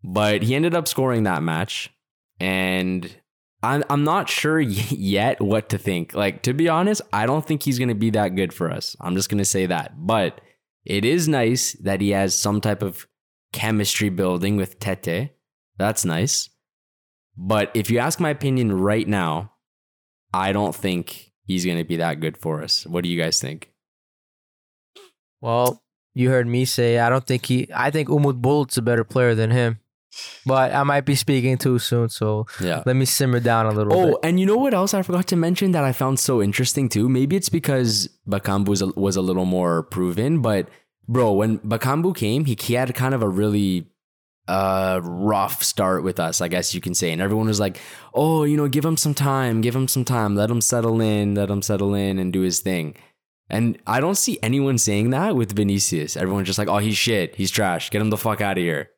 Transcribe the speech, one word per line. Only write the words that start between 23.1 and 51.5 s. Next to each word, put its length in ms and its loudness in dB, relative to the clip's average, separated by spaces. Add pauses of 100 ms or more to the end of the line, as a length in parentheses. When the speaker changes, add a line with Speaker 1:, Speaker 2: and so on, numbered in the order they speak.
Speaker 1:
you 100 -2
guys 200 0
think? 320 -10 (1700)
Speaker 2:
Well, 420 0 (320)
you 160 4
heard 160 4
me 180 2
say, 340 2
I 100 4
don't 180 2
think 200 -2
he, 280 0
I 160 0
think 180 -2
Umut 320 2
Bulut's 380 2
a 40 -2
better 220 2
player 300 2
than 160 2
him. 300 2 (680)
But 260 4
I 100 2
might 220 2
be 100 2
speaking 440 2
too 200 2
soon, 300 0
so 380 -2 (120)
Speaker 1:
Yeah. 280 -2
Speaker 2:
let 100 2
me 80 2
simmer 340 0
down 280 2
a 60 2
little 200 2
Speaker 1:
Oh, 200 4
Speaker 2:
bit. 100 0
Speaker 1:
and 180 2
you 60 2
know 100 4
what 160 2
else 220 0
I 80 0
forgot 260 -2
to 80 2
mention 360 2
that 120 2
I 80 2
found 260 0
so 220 2
interesting 480 0
too? 220 2
Maybe 260 2
it's 140 -2
because 580 0 (180)
Bakambu 420 0
was 120 2
a, 60 0 (100)
was 200 0
a 60 0
little 220 0
more 380 2
proven, 580 0
but 280 0 (380)
bro, 280 2
when 240 2
Bakambu 580 0
came, 300 0
he, 120 0
he 160 -4
had 200 0
kind 200 0
of 80 0
a 60 2
really, 600 2 (600)
uh, 540 0
rough 600 -2
start 400 0
with 160 -2
us, 220 -2
I 80 -2
guess 260 -2
you 60 -6
can 140 -6
say. 180 -2
And 80 -2
everyone 280 0
was 120 0
like, 180 -2 (360)
"Oh, 300 2
you 120 2
know, 120 2
give 160 0
him 120 0
some 160 0
time, 480 0
give 160 0
him 120 0
some 160 0
time, 320 0
let 140 2
him 120 0
settle 380 2
in, 340 2
let 160 0